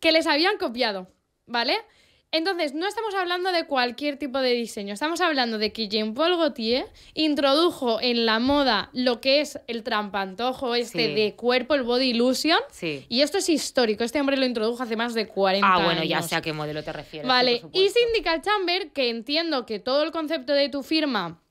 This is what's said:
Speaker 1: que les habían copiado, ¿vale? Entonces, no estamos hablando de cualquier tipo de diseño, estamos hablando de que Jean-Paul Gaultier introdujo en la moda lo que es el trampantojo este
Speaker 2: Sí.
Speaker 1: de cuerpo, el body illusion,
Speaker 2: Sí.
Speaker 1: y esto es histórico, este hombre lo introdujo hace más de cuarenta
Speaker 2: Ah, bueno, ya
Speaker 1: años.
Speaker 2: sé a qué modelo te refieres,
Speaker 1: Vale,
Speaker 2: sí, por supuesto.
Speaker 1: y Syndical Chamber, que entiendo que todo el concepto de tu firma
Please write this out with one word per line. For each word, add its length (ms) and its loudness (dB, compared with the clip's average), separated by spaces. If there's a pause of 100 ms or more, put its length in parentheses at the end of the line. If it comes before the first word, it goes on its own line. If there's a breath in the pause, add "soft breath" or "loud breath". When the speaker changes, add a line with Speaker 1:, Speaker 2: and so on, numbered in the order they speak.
Speaker 1:
que 120 4
les 140 4
habían 300 2
copiado, 520 -2 (380)
¿vale? 300 0 (540 soft breath)
Entonces, 440 -2
no 140 -2
estamos 260 -6
hablando 380 -2
de 140 0
cualquier 500 -2
tipo 240 -4
de 140 0
diseño, 380 -6
estamos 280 -4
hablando 380 0
de 140 -2
que 160 -6
Jean-Paul 480 0
Gaultier 500 0 (280 loud breath)
introdujo 840 2
en 260 2
la 140 2
moda 520 2
lo 280 0
que 200 4
es 280 -6
el 160 -6
trampantojo 920 -4
este 340 -2
Speaker 2:
Sí. 60 -4
Speaker 1:
de 220 2
cuerpo, 400 0
el 80 0
body 260 2
illusion, 480 2 (140)
Speaker 2:
Sí. 360 -8
Speaker 1:
y 140 0
esto 160 2
es 100 -2
histórico, 540 2
este 180 -2
hombre 160 2
lo 100 2
introdujo 360 -2
hace 140 -4
más 180 -2
de 140 -2
cuarenta 460 4
Speaker 2:
Ah, 100 4
bueno, 180 2
ya 160 0
Speaker 1:
años. 100 -4
Speaker 2:
sé 80 -2
a 60 -2
qué 100 -4
modelo 300 -6
te 100 -8
refieres, 360 -10
Speaker 1:
Vale, 260 4
Speaker 2:
sí, 60 -4
por 100 -18
supuesto. 300 4
Speaker 1:
y 40 6
Syndical 380 0
Chamber, 500 -2
que 180 -2
entiendo 540 -2
que 140 -8
todo 240 0
el 80 -2
concepto 440 -4
de 140 2
tu 140 -6
firma 580 -2 (100)